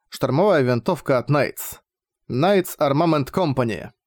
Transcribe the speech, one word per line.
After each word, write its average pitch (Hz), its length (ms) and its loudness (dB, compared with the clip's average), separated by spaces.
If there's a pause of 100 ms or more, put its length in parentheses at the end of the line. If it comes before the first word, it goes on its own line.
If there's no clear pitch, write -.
штурмовая 151 520 2
винтовка 127 560 0
от - 120 -2
Knights. - 500 -2 (500)
Knights 175 480 0
Armament 147 540 0
Company. 131 600 -2 (160)